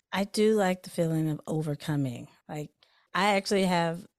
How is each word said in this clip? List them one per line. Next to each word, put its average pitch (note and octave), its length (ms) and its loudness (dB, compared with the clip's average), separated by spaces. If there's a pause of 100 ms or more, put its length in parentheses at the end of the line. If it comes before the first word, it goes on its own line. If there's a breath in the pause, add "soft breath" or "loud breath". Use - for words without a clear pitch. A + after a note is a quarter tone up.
(140)
I F#3+ 100 0
do G#3+ 320 2
like F#3 280 2
the - 60 -16
feeling D#3+ 400 0
of D3+ 180 -4
overcoming. C#3+ 840 -4 (180)
Like, D3+ 240 -10 (420)
I G3 220 4
actually G3 280 2
have E3+ 420 2 (140)